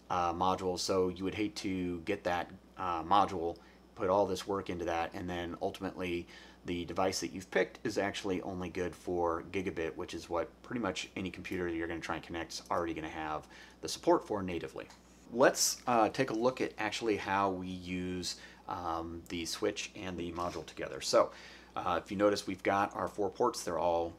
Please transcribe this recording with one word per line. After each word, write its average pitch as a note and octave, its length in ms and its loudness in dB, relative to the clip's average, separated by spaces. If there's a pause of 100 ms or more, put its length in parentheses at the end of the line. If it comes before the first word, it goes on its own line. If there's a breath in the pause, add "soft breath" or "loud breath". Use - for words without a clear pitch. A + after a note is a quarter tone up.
uh, F2 240 2
modules, F#2 460 2
so F#2 300 4
you F2+ 160 -6
would F#2 100 -2
hate G#2 220 -2
to F2+ 500 -2
get G2+ 180 -2
that, F2 260 -2 (280)
uh, F2 240 0
module, F2 560 4 (360 loud breath)
put G2 140 0
all G2+ 160 8
this F#2+ 220 -2
work G2 240 -2
into F2 160 -2
that, E2+ 260 0
and F#2 160 -6
then F2 320 -4
ultimately F2+ 640 -4 (400 loud breath)
the F2 200 -2
device F#2+ 340 0
that - 100 -4
you've F#2 200 -10
picked - 340 2
is G#2 140 -2
actually G2 420 0
only F2+ 300 -6
good F2 260 -4
for E2+ 560 0
gigabit, F2+ 440 -2
which F2+ 180 -8
is E2+ 160 -10
what E2+ 180 0 (140)
pretty B2 180 -4
much F#2+ 340 -2
any F#2 160 -4
computer F2+ 400 -4
that E2 60 -2
you're E2 100 -2
gonna E2 140 -4
try E2+ 160 -4
and D#2 80 -8
connect E2 300 -8
is - 160 -10
already E2+ 240 0
gonna D#2 120 -6
have D#2 400 -6 (360 loud breath)
the - 60 -6
support - 380 2
for G2+ 160 -2
natively. F2 460 -6 (420)
Let's, - 560 4
uh, A2+ 220 6
take C3 220 0
a A2+ 40 -2
look A#2+ 280 2
at - 160 0
actually G#2+ 400 0
how G2 320 2
we F#2 160 -2
use, F2+ 720 -4 (300 loud breath)
um, E2+ 600 -4
the E2+ 160 -2
switch - 500 -2
and F#2 220 -6
the E2+ 160 -4
module F2 320 -4
together. - 380 -8
So, - 300 6 (440 loud breath)
uh, F2 260 0
if - 80 -10
you G2+ 60 -2
notice, G2+ 300 6
we've G2 160 -6
got G2+ 340 2
our F#2 120 0
four G2+ 200 0
ports. A#2+ 340 2
They're E2+ 160 -2
all E2+ 400 2